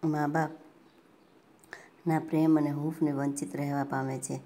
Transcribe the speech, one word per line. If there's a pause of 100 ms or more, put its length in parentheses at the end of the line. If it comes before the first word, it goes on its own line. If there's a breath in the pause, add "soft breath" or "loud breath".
મા
બાપના
પ્રેમ
અને
હૂંફને
વંચિત
રહેવા
પામે
છે.